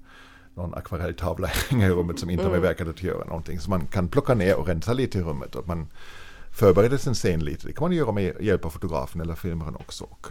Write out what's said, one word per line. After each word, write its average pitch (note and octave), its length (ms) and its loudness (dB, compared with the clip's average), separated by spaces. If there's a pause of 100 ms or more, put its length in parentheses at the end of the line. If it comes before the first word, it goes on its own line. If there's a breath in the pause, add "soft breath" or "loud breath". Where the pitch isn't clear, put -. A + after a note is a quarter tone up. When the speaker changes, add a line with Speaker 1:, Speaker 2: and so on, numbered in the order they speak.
(560 loud breath)
Speaker 1:
någon F2 180 -6
akvarelltavla F2 720 -4
<laughs> - 220 -2
hänger A2+ 180 4
i F#2 60 6
rummet E2+ 260 0
som E2+ 100 -6
inte F2+ 140 0
har G2 80 2
med F2+ 60 4
Speaker 2:
Mm. F2+ 120 4
Speaker 1:
verket E2 180 -2
att E2 160 -8
göra E2 220 -2
någonting. D#2+ 340 -6
Så D#2+ 100 -4
man F#2 160 2
kan F2+ 220 0
plocka C3+ 280 2
ner F#2+ 200 4
och D2+ 120 0
rensa F2 260 0
lite B2 260 0
i - 20 2
rummet D2+ 340 -6
och - 120 -8
man E2 200 -4 (640 loud breath)
förbereder G2+ 460 8
sin A#2+ 160 0
scen E2+ 320 2
lite. C#2+ 220 -6
Det D#2 60 -8
kan - 100 -4
man F3+ 140 2
göra B2+ 140 2
med G2+ 300 -2
hjälp F#2+ 240 2
av E2+ 40 -4
fotografen D#2 520 -4
eller D#2+ 140 -4
filmaren E2 400 -6
också - 280 -14
och, - 280 -14